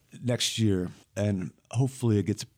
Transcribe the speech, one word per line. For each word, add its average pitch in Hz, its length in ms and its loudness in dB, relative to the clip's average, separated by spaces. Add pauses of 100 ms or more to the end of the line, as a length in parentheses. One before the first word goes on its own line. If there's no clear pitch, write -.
(220)
next 120 360 -2
year, 95 320 2 (260)
and 98 360 -2 (180)
hopefully 120 480 2
it 92 80 2
gets 101 180 -2 (140)